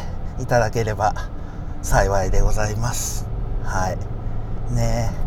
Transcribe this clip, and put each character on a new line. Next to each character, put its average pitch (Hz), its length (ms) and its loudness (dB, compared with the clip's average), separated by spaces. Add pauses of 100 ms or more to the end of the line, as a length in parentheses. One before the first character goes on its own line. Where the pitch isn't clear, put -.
(400)
い 127 60 -4
た 120 140 4
だ 110 100 2
け 113 140 0
れ 107 100 -2
ば 104 200 2 (680)
幸 98 420 4
い 95 60 0
で 98 100 6
ご 104 120 6
ざ 107 180 2
い 107 60 -4
ま 110 160 0
す。 - 340 -4 (380)
は 92 260 0
い。 87 60 -4 (800)
ね 117 380 2
え。 - 140 -2